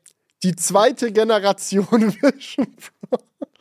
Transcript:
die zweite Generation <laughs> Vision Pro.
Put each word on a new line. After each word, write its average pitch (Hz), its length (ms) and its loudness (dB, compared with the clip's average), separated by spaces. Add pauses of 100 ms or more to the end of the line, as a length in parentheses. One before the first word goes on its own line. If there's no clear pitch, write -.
(440)
die 180 120 -2
zweite 226 560 0
Generation 208 1000 0
<laughs> - 80 -10
Vision - 460 -2 (100)
Pro. - 400 -8 (440)